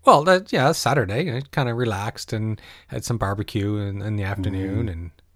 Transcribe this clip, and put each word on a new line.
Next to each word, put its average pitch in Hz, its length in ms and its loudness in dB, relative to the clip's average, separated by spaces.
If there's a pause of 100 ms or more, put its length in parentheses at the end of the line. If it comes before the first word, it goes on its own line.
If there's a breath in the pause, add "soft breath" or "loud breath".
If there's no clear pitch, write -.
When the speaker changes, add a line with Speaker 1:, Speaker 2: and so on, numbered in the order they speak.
Speaker 1:
Well, 170 200 8
that, 185 280 4
yeah, 147 200 4
Saturday, 131 640 0
I 131 60 -4 (100)
kinda 123 220 -2
relaxed 110 580 -4
and 110 280 -4 (260 loud breath)
had - 180 -8
some 117 140 -2
barbecue 101 580 -2
in, 101 240 -6
in 104 160 -4
the 104 80 -2
afternoon, 95 640 -2
Speaker 2:
Mm. 98 60 -6
Speaker 1:
and 85 180 -10 (260)